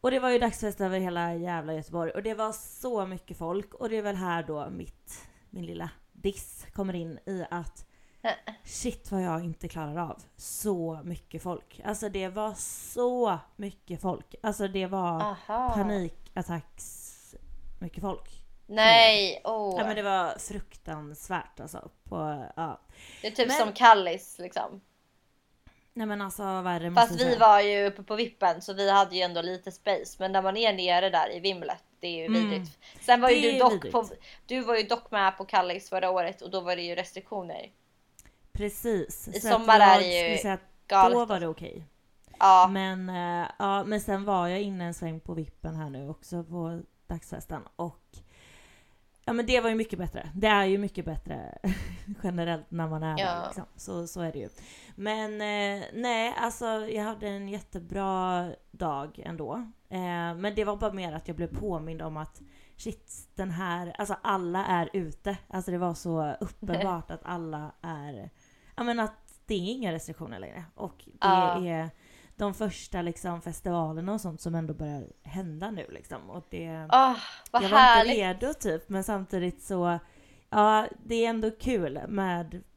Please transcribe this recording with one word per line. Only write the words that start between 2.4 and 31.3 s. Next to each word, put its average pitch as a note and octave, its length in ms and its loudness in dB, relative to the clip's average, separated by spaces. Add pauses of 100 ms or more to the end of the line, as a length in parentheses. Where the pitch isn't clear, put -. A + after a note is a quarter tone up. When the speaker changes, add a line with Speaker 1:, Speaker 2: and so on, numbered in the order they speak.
Speaker 1:
så A3 540 -6
mycket F3+ 320 -12
folk. F3 360 -6
Och A#3 140 -8
det A3 80 -2
är G#3+ 60 -2
väl G3+ 140 -4
här F3 260 -2
då D3+ 280 -8
mitt, - 580 -16 (220)
min F3 160 -12
lilla E3 240 -10 (220)
diss - 600 -8
kommer F#3+ 220 -4
in E3 320 -8
i F#3 240 -6
att - 360 -10 (360)
Speaker 2:
<laughs> A3 420 -6
Speaker 1:
shit - 460 -8
vad F#3+ 120 -2
jag E3+ 220 -4
inte E3 240 -10
klarar D#3 280 -8 (140)
av - 120 -14 (140)
så E3 680 -4
mycket E3 380 -12
folk. - 420 -10
Alltså, G#3+ 240 -4
det F#3+ 200 -6
var G#3+ 260 -4 (400)
så B3 440 2 (180)
mycket F#3+ 440 -12
folk. - 420 -6
Alltså, G#3 260 -2
det F#3+ 180 -2
var F3+ 360 -2
Speaker 2:
Aha. G#3+ 520 -4
Speaker 1:
panikattacks - 1400 -6 (680)
mycket F3+ 200 -10
folk. - 400 -8 (260)
Speaker 2:
Nej, A3 800 8
Speaker 1:
Ja, G#3 60 -2
Speaker 2:
åh. G3+ 360 -2
Speaker 1:
men G#3+ 100 -2
det G#3 60 -4
var F#3+ 360 0
fruktansvärt, - 1200 -10
alltså. - 280 -14 (160)
På, D3+ 400 -8 (120)
ja. D#3+ 240 -8 (420)
Speaker 2:
Det - 40 -6
är A3 60 -4
typ A#3+ 160 0
Speaker 1:
Men C4+ 80 2
Speaker 2:
som A3 160 2
Kallis, G3 680 6
liksom. F3+ 420 -10 (1160)
Speaker 1:
Nej, A3+ 100 -4
men G#3 160 -4
alltså, G3 200 -8
värre F3+ 480 -2
måste A#3 180 8
Speaker 2:
Fast F3 120 -2
Speaker 1:
jag B3+ 60 4
Speaker 2:
vi B3+ 80 4
Speaker 1:
säga. A3+ 120 8
Speaker 2:
var G#3 140 12
ju G3+ 260 4
uppe G3+ 160 -4
på G#3+ 140 -6
vippen, G3 460 0
så G3+ 100 -8
vi G3 180 2
hade G3 260 6
ju F#3 60 2
ändå E3+ 200 0
lite F3+ 300 -6
space. - 460 -4
Men F#3+ 140 -2
när F#3+ 100 4
man F#3+ 140 0
är A3 160 4
nere F3+ 380 2
där E3 260 0